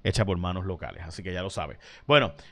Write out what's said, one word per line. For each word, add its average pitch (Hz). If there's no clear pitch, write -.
hecha 104
por 95
manos 90
locales. 80
Así 85
que 90
ya 90
lo 98
sabes. 80
Bueno, 143